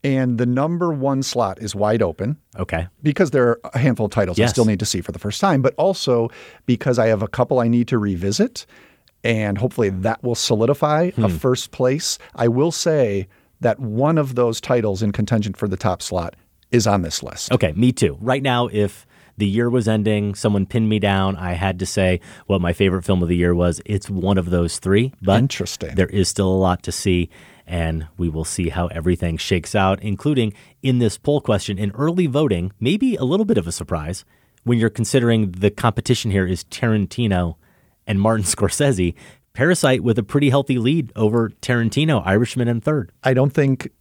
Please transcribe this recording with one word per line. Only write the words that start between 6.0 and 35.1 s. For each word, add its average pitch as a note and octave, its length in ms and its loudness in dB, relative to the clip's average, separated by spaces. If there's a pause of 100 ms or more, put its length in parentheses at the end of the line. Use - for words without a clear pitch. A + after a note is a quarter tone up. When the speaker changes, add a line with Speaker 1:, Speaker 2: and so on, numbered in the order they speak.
Speaker 1:
because B2 320 0
I A2 80 2
have A2 160 2
a G#2+ 60 -4
couple B2+ 320 0
I A#2 80 2
need A#2+ 200 2
to B2 100 0
revisit, G2+ 680 -2 (560)
and G#2+ 360 0
hopefully A#2 320 0
that F#2+ 340 -4
will A#2+ 100 0
solidify D3 840 0
a A2 120 2
Speaker 2:
Hmm. F2 80 -2
Speaker 1:
first C3 340 0
place. C3 480 -2 (160)
I A#2+ 140 2
will C#3 240 2
say A2+ 560 0 (320)
that A2 180 0
one C3+ 400 0
of C3+ 160 -2
those A#2 260 0
titles G#2+ 420 0
in G#2 100 0
contention G#2+ 420 0
for G#2+ 140 -4
the F#2+ 80 -2
top F#2 260 -2
slot F2 320 -6 (380)
is A2+ 140 4
on G2+ 160 4
this - 200 -6
list. - 300 -6
Speaker 2:
Okay, E2+ 240 2
me B2 160 4
too. D2 280 0
Right B2+ 220 -2
now, B2 300 0
if G#2 340 -2 (320)
the G#2 80 2
year A2+ 240 2
was A#2 160 0
ending, G#2 480 0
someone G2+ 320 0
pinned A2+ 220 0
me G#2+ 100 0
down, G2 380 2
I F2+ 160 -6
had F2+ 260 -2
to F2+ 80 -4
say F#2 340 0 (260)
what G2 140 2
my F2 120 0
favorite F#2 320 0
film F#2 180 2
of E2 60 0
the F2 80 0
year F2 180 2
was. F2 320 0
It's G#2 240 -4
one F#2+ 280 0
of F2 120 -2
those E2+ 280 0
three, G#2+ 340 0 (100)
but F#2+ 160 4
Speaker 1:
Interesting. - 560 -4
Speaker 2:
there F#2+ 140 2
is F#2 200 0
still F#2+ 200 0
a F#2+ 80 2
lot F#2 280 0
to G#2+ 80 -6
see, F2+ 360 0 (380)
and D#2+ 400 -4 (100)
we F2 140 -2
will D#2+ 160 -6
see E2+ 240 -4
how F2 180 -2
everything E2 480 -2
shakes - 380 -4
out, G2 280 2
including A2 520 -2 (280)
in B2+ 180 2
this A2 180 0
poll D3 240 0
question, G2 360 -2
in G2+ 140 -4
early E3+ 340 0
voting, A#2+ 540 0
maybe G#3 360 0
a - 80 -4
little F#3 220 0
bit C3+ 120 0
of E2 80 -4
a E2+ 60 -6
surprise D#2+ 520 -6 (400)
when A#2 140 2
you're A2+ 120 2
considering A2+ 600 2